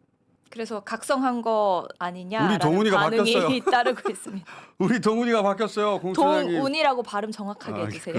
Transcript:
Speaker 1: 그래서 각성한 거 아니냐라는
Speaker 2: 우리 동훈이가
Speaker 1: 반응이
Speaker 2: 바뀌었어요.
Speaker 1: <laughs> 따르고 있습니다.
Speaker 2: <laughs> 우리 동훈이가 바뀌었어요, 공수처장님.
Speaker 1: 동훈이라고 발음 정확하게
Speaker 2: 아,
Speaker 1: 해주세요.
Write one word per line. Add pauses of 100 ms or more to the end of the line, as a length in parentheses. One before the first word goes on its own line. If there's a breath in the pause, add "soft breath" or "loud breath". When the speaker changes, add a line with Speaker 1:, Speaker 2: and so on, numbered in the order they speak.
(520)
Speaker 1:
그래서
각성한
거 (120)
아니냐라는
Speaker 2:
우리
동훈이가
Speaker 1:
반응이
Speaker 2:
바뀌었어요.
Speaker 1:
<laughs>
따르고
있습니다. (100)
Speaker 2:
<laughs>
우리
동훈이가
바뀌었어요,
공수처장님.
Speaker 1:
동훈이라고
발음
정확하게
Speaker 2:
아,
Speaker 1:
해주세요.